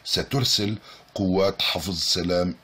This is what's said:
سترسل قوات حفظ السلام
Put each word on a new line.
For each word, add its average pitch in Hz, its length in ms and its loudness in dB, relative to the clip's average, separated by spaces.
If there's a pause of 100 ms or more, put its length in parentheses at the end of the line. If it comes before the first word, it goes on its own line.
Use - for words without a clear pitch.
سترسل 107 720 0 (400)
قوات 95 460 2
حفظ 87 280 -2
السلام 90 760 0